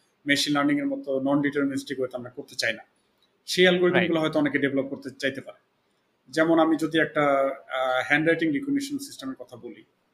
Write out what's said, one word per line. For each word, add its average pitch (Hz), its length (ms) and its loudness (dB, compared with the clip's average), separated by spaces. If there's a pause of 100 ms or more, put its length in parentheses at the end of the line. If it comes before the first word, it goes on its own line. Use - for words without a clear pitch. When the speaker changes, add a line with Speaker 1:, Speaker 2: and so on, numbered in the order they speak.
(260)
Speaker 1:
মেশিন 143 280 0
লার্নিং 143 260 2
এর 139 60 -4
মতো 139 340 -4
নন 139 220 0
ডিটারমিনিস্টিক 139 580 -2
ওয়েতে 127 180 -4
আমরা 120 120 -10
করতে - 260 -16
চাই 113 180 -2
না। 107 100 -14 (600)
সেই 180 200 2
অ্যালগরিদম 180 340 4
গুলো 170 140 0
Speaker 2:
রাইট। 160 80 0
Speaker 1:
হয়তো 156 180 0
অনেকে 143 200 0
ডেভেলপ 135 280 -2
করতে 131 220 -10 (100)
চাইতে 135 220 -4
পারে। - 160 -18 (720)
যেমন 160 300 4
আমি 160 180 4
যদি 156 220 0
একটা, 151 240 2 (460)
আহ, 131 380 0
হ্যান্ডরাইটিং 160 440 2
রিকগনিশন 139 460 -2
সিস্টেমের 135 380 -10
কথা 123 220 -18
বলি, 107 260 -16 (300)